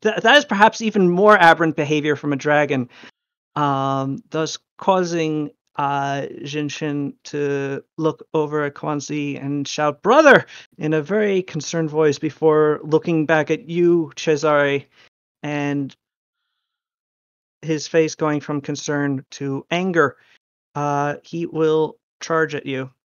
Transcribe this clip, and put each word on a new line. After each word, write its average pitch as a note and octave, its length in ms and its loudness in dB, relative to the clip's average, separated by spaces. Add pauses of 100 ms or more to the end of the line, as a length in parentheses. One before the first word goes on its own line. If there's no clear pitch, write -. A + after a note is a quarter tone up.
th-, G#3 200 -2
that A#3+ 160 6
is D4 80 4
perhaps G#3+ 360 2
even G#3 280 2
more G3+ 280 6
aberrant E3 380 6
behavior D3+ 400 0
from C#3+ 180 -4
a C#3+ 40 -2
dragon, D3 520 0 (680)
um, C3+ 720 -2
thus D#3 280 -6 (200)
causing, E3 720 -2 (240)
uh, C#3 520 -4 (160)
Jinshin C#3+ 720 -6 (120)
to C#3 580 -6 (140)
look D#3+ 360 -4
over D3+ 300 -2
at C#3+ 120 -6
Quan D3+ 240 -6
Zi C#3+ 380 -8
and C#3 300 -6
shout, D3+ 360 -4
Brother! C4 420 6 (320)
in D#3 160 -4
a D#3 80 0
very G3 400 -2
concerned E3 480 -6
voice D3+ 300 0
before D3+ 640 2
looking D#3+ 420 0
back D#3 240 2
at D#3 200 -2
you, E3+ 460 2
Cesare, C#3+ 720 0 (560)
and C#3+ 540 -4 (1700)
his D#3 260 -6
face D#3+ 280 0
going D3+ 260 -2
from D3 200 -6
concern C#3+ 720 -4
to C3+ 400 -8
anger. E3+ 460 0 (580)
Uh, D3 480 -2
he E3+ 220 -8
will D#3 520 0 (240)
charge D#3+ 340 -2
at C#3 100 -8
you. C3 260 -6 (140)